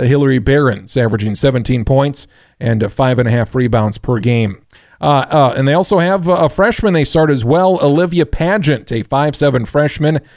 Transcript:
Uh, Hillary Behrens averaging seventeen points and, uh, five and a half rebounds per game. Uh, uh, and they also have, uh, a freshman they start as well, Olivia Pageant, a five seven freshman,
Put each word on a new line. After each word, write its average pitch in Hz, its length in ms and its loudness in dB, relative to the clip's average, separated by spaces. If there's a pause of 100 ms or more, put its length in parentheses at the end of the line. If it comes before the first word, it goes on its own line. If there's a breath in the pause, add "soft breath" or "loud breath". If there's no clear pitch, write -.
Uh, 127 60 -2
Hillary 135 340 2
Behrens 127 580 0
averaging 107 380 0
seventeen 123 500 -2
points 139 400 0 (340 soft breath)
and, 113 240 -2
uh, - 40 -2
five 127 320 0
and 120 80 2
a 110 40 0
half 117 220 -2
rebounds 113 460 -2
per 127 180 -2
game. 110 480 -2 (340 soft breath)
Uh, 143 300 0
uh, 143 260 2
and 135 120 0
they 143 60 2
also 185 260 2
have, 180 280 0
uh, 180 100 2
a 160 120 2
freshman 208 440 0
they 151 120 2
start 156 240 2
as 127 160 0
well, 180 380 2
Olivia 165 420 2
Pageant, 160 640 -2
a 113 120 -4
five 143 320 -2
seven 127 280 0
freshman, 147 560 -2 (180 soft breath)